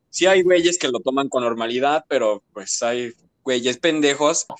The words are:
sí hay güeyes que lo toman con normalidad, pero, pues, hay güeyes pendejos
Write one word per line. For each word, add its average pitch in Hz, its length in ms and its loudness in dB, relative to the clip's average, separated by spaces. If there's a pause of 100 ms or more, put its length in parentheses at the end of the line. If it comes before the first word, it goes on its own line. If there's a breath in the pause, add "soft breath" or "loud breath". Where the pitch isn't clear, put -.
sí - 160 -2
hay 190 160 6
güeyes 175 360 4
que 151 100 -4
lo 120 120 -2
toman 135 300 -2
con 131 140 -2
normalidad, 120 640 -2
pero, 110 360 0 (100)
pues, - 300 -8
hay 120 300 -4 (300)
güeyes 123 340 -2
pendejos 151 680 0 (120)